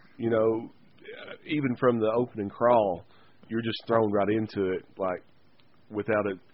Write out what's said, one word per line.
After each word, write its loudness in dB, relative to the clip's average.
you -2
know, 2
even 0
from 2
the 0
opening -4
crawl, 2
you're -4
just -4
thrown 2
right 2
into 0
it, -8
like, -4
without -2
it, -4